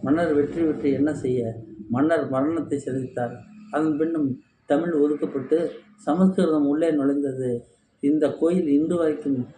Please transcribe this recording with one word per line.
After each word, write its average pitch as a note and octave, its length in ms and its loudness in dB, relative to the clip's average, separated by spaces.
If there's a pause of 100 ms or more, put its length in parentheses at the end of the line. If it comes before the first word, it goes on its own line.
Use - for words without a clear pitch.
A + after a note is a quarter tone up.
மன்னர் D#3 320 2
வெற்றி C#3+ 300 0
பெற்று D3 280 0
என்ன C#3+ 220 2
செய்ய? B2 420 -2 (340)
மன்னர் C#3+ 400 2
மரணத்தை C#3 560 -2
சந்தித்தார். B2 460 -4 (400)
அதன் D3+ 260 0
பின்னும் D#3 420 -2 (260)
தமிழ் E3 280 0
ஒதுக்கப்பட்டு D3 720 0 (280)
சமஸ்கிருதம் D#3+ 720 2
உள்ளே D#3+ 240 2
நுழைந்தது. C3+ 680 0 (400)
இந்த C#3+ 400 2
கோயில் E3+ 280 2
இன்று D#3+ 300 2
வரைக்கும் C#3+ 500 -2 (100)